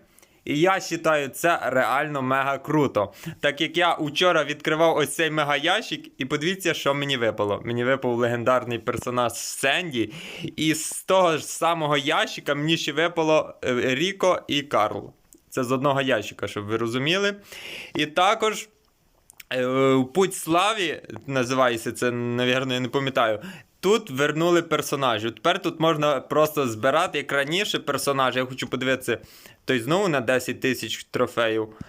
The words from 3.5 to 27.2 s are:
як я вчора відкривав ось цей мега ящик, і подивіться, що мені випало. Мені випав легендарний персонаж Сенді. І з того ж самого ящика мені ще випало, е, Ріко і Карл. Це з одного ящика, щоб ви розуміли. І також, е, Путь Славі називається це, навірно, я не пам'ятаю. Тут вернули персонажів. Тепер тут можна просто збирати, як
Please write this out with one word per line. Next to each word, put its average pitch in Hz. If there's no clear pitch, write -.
як 156
я 175
вчора 160
відкривав 156
ось 143
цей 160
мега 147
ящик, 165
і 135
подивіться, 160
що 139
мені 139
випало. 104
Мені 120
випав 127
легендарний 120
персонаж 120
Сенді. 139
І 156
з -
того 185
ж 127
самого 160
ящика 151
мені 151
ще 151
випало, 156
е, 123
Ріко 185
і 143
Карл. 104
Це 131
з 120
одного 135
ящика, 117
щоб 104
ви 110
розуміли. 147
І 151
також, 202
е, 131
Путь 185
Славі 175
називається 127
це, 123
навірно, 123
я 127
не 127
пам'ятаю. 127
Тут 214
вернули 147
персонажів. 139
Тепер 185
тут 165
можна 151
просто 151
збирати, 135
як 139